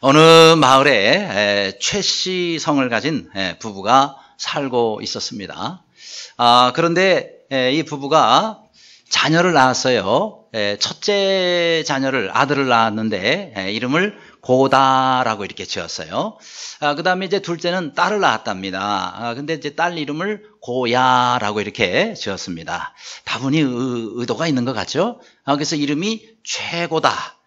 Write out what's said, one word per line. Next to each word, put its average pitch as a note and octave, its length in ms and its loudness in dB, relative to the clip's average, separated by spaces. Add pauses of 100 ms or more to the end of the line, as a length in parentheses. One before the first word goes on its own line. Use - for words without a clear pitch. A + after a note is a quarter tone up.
어느 D#3+ 460 8
마을에, C3+ 400 6
에, G2+ 840 0
최 - 200 -4
씨 F3+ 600 -4
성을 C#3 280 0
가진, A#2 460 -2
에, F#2 240 -6
부부가 A2+ 580 0 (220)
살고 A#2+ 640 -2
있었습니다. G2+ 800 -10 (540)
아, B2 400 6
그런데, E3+ 560 2 (180)
에, C3 220 0
이 D#3 100 0
부부가 D3 760 2 (500)
자녀를 E3+ 420 2
낳았어요. B2+ 920 2 (100)
에, G#2 240 -2
첫째 F3+ 1040 0
자녀를, C3+ 480 -2
아들을 C3 360 2
낳았는데, A2+ 880 0
에, F#2+ 160 -6
이름을 C#3+ 440 -2 (260)
고다라고 C3 1040 2
이렇게 F#2+ 200 -12
지었어요. F#2 760 -8 (400)
아, D3 160 -2
그다음에 F#3 320 -2
이제 F#3 140 -2
둘째는 F3 540 -6
딸을 G3 260 0
낳았답니다. G2 960 -2
아, A#2 180 -6
근데 D3 200 -6
이제 D3 200 -10
딸 E3+ 240 -2
이름을 D#3+ 460 -6 (160)
고야라고 B2 1000 0
이렇게 A2 540 -2
지었습니다. F2 800 -10 (300)
다분히 C3+ 340 -2
의-, B2 560 -2
의도가 A#2+ 320 -4
있는 B2+ 180 0
것 A#2+ 80 -4
같죠? D3 480 -4 (240)
아, C#3 120 0
그래서 D3 180 -4
이름이 D#3 480 -2 (220)
최고다 D#3+ 920 -4 (100)